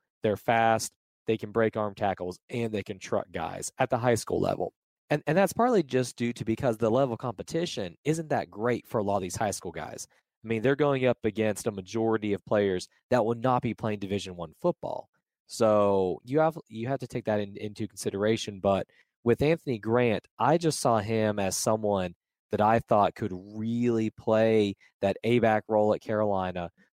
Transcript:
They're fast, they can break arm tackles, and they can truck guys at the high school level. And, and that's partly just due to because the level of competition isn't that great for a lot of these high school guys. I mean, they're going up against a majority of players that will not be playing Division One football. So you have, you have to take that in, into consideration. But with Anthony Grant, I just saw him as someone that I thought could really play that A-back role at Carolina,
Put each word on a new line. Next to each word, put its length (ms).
They're 140
fast, 560
they 100
can 140
break 240
arm 180
tackles, 440
and 220
they 100
can 160
truck 340
guys 460
at 120
the 80
high 180
school 240
level. 320
And, 180
and 120
that's 140
partly 300
just 340
due 160
to 120
because 340
the 120
level 240
of 60
competition 840
isn't 260
that 200
great 360
for 120
a 60
lot 120
of 60
these 140
high 160
school 200
guys. 360
I 40
mean, 140
they're 140
going 300
up 180
against 420
a 60
majority 600
of 120
players 440
that 140
will 100
not 280
be 120
playing 260
Division 360
One 240
football. 480
So 800
you 160
have, 180
you 200
have 120
to 60
take 200
that 140
in, 160
into 300
consideration. 760
But 260
with 180
Anthony 360
Grant, 480
I 200
just 220
saw 180
him 400
as 180
someone 580
that 80
I 200
thought 340
could 180
really 800
play 640
that 220
A-back 440
role 260
at 60
Carolina, 720